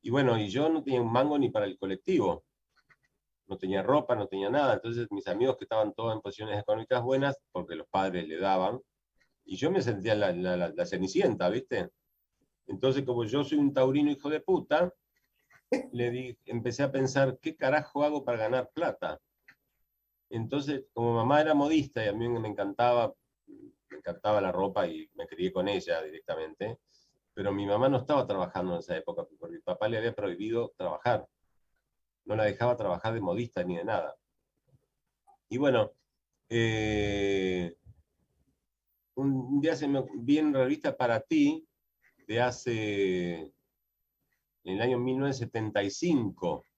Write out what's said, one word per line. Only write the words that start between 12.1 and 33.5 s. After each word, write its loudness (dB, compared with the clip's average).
Entonces, 0
como -2
yo 0
soy -2
un 4
taurino 4
hijo -4
de -2
puta, 2
le 0
di-, -8
empecé -4
a -2
pensar, 2
"¿Qué -6
carajo 0
hago 0
para 0
ganar 0
plata?". -4
Entonces, -4
como 2
mamá 4
era 4
modista 2
y 2
a 0
mí -2
me -2
encantaba, 2
me -20
encantaba 0
la -2
ropa 0
y -8
me -10
crié -2
con 0
ella -2
directamente, -8
pero -4
mi -2
mamá 2
no 4
estaba 0
trabajando -2
en -4
esa -6
época, -8
porque -16
mi -16
papá -4
le -2
había -2
prohibido -4
trabajar. -2
No -2
la 2
dejaba 2
trabajar -2
de -4
modista -2